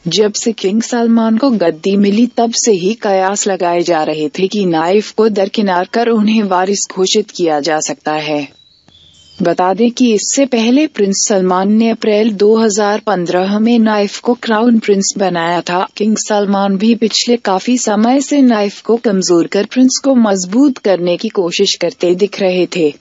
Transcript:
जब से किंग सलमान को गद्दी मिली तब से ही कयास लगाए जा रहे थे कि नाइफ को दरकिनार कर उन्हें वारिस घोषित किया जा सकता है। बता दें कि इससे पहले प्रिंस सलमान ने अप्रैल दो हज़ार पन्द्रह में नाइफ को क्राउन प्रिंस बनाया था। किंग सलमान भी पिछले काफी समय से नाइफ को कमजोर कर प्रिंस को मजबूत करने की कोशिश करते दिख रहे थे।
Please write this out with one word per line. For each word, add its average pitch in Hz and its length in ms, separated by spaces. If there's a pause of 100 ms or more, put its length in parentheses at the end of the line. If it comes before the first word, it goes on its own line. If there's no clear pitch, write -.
जब 202 260
से - 180
किंग 214 300
सलमान 226 560
को 277 120
गद्दी 185 460
मिली 202 320
तब 233 240
से - 200
ही 185 220
कयास 196 540
लगाए 175 360
जा 160 200
रहे 156 260
थे 185 180
कि 202 180
नाइफ 175 460
को 220 180
दरकिनार 196 640
कर 233 140
उन्हें 220 360
वारिस 190 480
घोषित 190 400
किया 160 280
जा 156 200
सकता 156 340
है। 151 520 (760)
बता 180 320
दें 233 180
कि 240 220
इससे 277 320
पहले 254 420
प्रिंस 196 400
सलमान 190 440
ने 226 180
अप्रैल 220 420
दो 208 260
हज़ार 214 420
पन्द्रह 190 600
में 233 200
नाइफ 214 400
को 240 140
क्राउन 226 460
प्रिंस 196 380
बनाया 175 440
था। 180 260 (100)
किंग 208 200
सलमान 202 600
भी 220 180
पिछले 233 420
काफी 214 400
समय 233 440
से 285 200
नाइफ 214 400
को 226 160
कमजोर 180 500
कर 202 180
प्रिंस 254 380
को 269 120
मजबूत 220 640
करने 175 400
की 220 120
कोशिश 190 460
करते 175 400
दिख 196 260
रहे 185 240 (100)
थे। 156 260